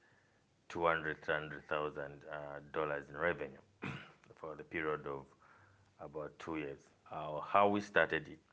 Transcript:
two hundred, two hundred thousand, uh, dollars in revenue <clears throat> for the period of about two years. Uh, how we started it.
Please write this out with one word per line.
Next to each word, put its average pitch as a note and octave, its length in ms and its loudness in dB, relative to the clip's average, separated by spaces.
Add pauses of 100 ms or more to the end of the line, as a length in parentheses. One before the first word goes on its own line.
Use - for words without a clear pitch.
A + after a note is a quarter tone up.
(680)
two E2+ 200 0
hundred, D#2 360 2
two - 80 -4
hundred D2+ 380 -2
thousand, D2 460 -2 (180)
uh, D2 260 -8 (140)
dollars D2 380 0
in C#2+ 60 -10
revenue D2 340 0 (320)
<clears throat> - 80 -6 (500)
for D#2 160 -8
the D2+ 80 -12
period D2+ 420 -2
of C#2 140 -4 (800)
about D2 380 -8
two E2 180 -4
years. C#2+ 220 -4 (340)
Uh, D2+ 340 -4
how G2+ 220 8
we G2+ 140 4
started D#2+ 440 4
it. D2 120 -14 (140)